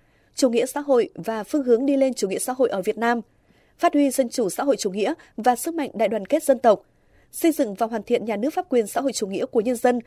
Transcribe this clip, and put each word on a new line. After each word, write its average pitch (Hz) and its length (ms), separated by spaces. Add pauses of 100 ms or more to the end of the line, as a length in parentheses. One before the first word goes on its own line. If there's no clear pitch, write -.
(360)
chủ 254 140
nghĩa 240 160
xã 285 140
hội 277 360
và 214 280
phương 285 200
hướng 247 220
đi 277 120
lên 269 160
chủ 208 140
nghĩa 190 120
xã 254 140
hội 254 160
ở 196 120
Việt 214 160
Nam, 233 240 (580)
phát 339 140
huy 285 160
dân 247 200
chủ 220 200
xã 226 140
hội 277 160
chủ 202 100
nghĩa 202 240 (240)
và 240 180
sức 330 180
mạnh 294 200
đại 220 140
đoàn 202 180
kết 320 180
dân 254 160
tộc, 214 220 (500)
xây 330 200
dựng 226 220
và 220 140
hoàn 220 160
thiện 240 220
nhà 220 100
nước 226 180
pháp 359 160
quyền 233 180
xã - 140
hội 269 120
chủ 202 140
nghĩa 190 180
của 247 160
nhân 240 140
dân, 247 320